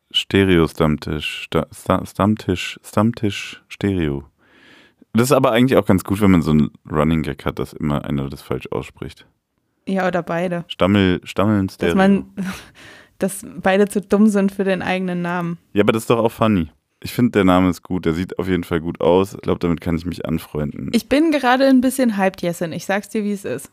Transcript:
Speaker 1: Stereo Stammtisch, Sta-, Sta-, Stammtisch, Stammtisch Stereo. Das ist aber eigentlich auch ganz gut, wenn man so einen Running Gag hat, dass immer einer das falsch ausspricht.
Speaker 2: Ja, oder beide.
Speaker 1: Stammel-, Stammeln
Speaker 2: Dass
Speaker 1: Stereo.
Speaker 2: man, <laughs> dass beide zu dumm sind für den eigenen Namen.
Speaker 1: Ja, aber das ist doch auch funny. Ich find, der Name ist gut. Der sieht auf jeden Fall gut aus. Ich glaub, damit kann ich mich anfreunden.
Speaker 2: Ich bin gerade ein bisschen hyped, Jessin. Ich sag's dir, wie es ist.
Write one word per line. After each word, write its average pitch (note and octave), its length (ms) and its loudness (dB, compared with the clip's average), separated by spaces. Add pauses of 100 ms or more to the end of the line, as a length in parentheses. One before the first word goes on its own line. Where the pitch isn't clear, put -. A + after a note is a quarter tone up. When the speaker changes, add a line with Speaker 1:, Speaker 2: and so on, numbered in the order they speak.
(120)
Speaker 1:
Stereo F#2 560 4
Stammtisch, D#2 760 -2
Sta-, - 280 -2
Sta-, - 340 -2
Stammtisch, - 800 -2
Stammtisch - 840 -2
Stereo. D#2+ 560 -2 (880)
Das A#2 140 2
ist C3+ 40 2
aber C3 220 4
eigentlich A#2+ 260 4
auch F#2 60 0
ganz F#2+ 180 2
gut, G2 180 -2
wenn G2+ 100 6
man F2 100 6
so D#2 100 0
einen D2+ 180 4 (220)
Running D#2 320 2
Gag C#2+ 220 -8
hat, - 140 -4
dass C#2 140 -8
immer D2 320 -4
einer C#2 240 -4
das C#2+ 120 -14
falsch - 300 -8
ausspricht. - 540 -12 (640)
Speaker 2:
Ja, F#3 200 -2
oder F3 160 -2
beide. E3+ 440 -6
Speaker 1:
Stammel-, F#2 560 2
Stammeln G2+ 440 0
Speaker 2:
Dass - 80 -10
Speaker 1:
Stereo. E2+ 200 0
Speaker 2:
man, G3 300 4 (480)
<laughs> - 460 -20
dass - 260 -6 (160)
beide G3 260 2
zu G3+ 140 -4
dumm G#3 260 4
sind G3 240 2
für - 120 -6
den F#3+ 180 -2
eigenen F#3 400 -4
Namen. F3 360 -6 (160)
Speaker 1:
Ja, - 100 2
aber G#3+ 100 4
das - 100 -2
ist - 60 -12
doch A#2 100 4
auch A2+ 120 0
funny. G2+ 380 2 (320)
Ich - 100 -10
find, A#2+ 240 0
der G2+ 80 6
Name F#2 260 4
ist - 140 -4
gut. F2+ 220 -6
Der E2 80 2
sieht F2+ 260 -4
auf F2+ 80 -4
jeden F2+ 160 0
Fall E2+ 160 -2
gut E2 220 -6
aus. F#2+ 320 4
Ich - 80 -14
glaub, - 180 -2
damit E2+ 220 -2
kann E2 160 -2
ich E2 80 -8
mich F2 200 -6
anfreunden. D2+ 680 -6
Speaker 2:
Ich - 160 -4
bin D#4 220 2
gerade C4 360 2
ein C4 140 6
bisschen B3+ 340 0
hyped, F#3+ 260 -2
Jessin. E3+ 300 -4
Ich E3+ 140 -10
sag's G3+ 240 -4
dir, G#3+ 160 -4
wie G#3 80 -2
es G3 100 -10
ist. - 300 -10